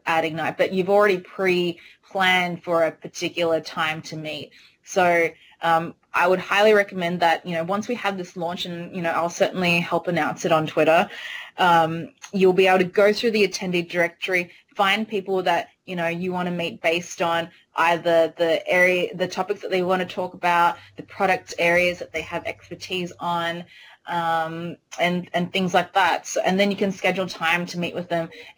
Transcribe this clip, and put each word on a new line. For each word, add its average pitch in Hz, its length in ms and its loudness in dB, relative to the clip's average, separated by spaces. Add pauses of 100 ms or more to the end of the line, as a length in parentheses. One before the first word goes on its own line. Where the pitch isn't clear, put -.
at 165 180 2
Ignite, 156 340 -4
but 170 140 0
you've 190 200 0
already 202 260 4
pre-planned 180 1500 -2
for 165 200 2
a 156 80 2
particular 165 680 -4
time 156 440 -6
to - 120 -14
meet. 151 360 -12 (320)
So, 175 460 2 (320)
um, 165 340 0 (180)
I 165 140 2
would 185 120 2
highly 202 340 4
recommend 185 480 0
that, 165 240 2
you 175 80 -6
know, 165 100 -2
once 196 240 -4
we 247 80 -4
have 196 220 -4
this 180 200 -12
launch, 175 280 -6
and, 175 300 -10
you 185 60 -6
know, 165 100 -2
I'll 160 180 -2
certainly 175 500 0
help 170 280 -2
announce 156 380 -2
it 170 60 0
on 156 160 2
Twitter, 160 420 4 (480)
um, 165 560 2 (180)
you'll 185 220 6
be 190 140 4
able 185 120 6
to 185 60 2
go 202 260 4
through 220 200 0
the 208 160 2
attendee 175 420 -4
directory, 175 640 -2 (240)
find 208 320 2
people 190 360 -2
that, 175 260 0 (160)
you 185 100 -10
know, 170 120 -2
you 175 240 -4
wanna 180 200 -2
meet 175 300 -6
based 175 400 -2
on 170 280 0 (260)
either 165 640 2
the 165 300 0
area, 180 480 2
the 180 120 -2
topics 208 340 -6
that - 100 -10
they 185 100 0
wanna 180 240 0
talk 180 280 -8
about, 175 440 2 (200)
the - 60 -14
product 185 540 -2
areas 175 420 2
that - 140 -12
they 160 80 -6
have 156 240 -8
expertise 175 760 -8
on, 170 440 -4 (420)
um, 165 680 -4 (240)
and, 175 340 0
and 175 200 -2
things 185 200 0
like 180 200 0
that. 175 340 2
So, - 140 -4
and 190 180 0
then 202 100 2
you 196 80 -2
can 196 140 0
schedule 185 360 -2
time 175 400 -2
to 175 120 -8
meet 170 160 -6
with 175 140 -8
them 165 200 -4 (280)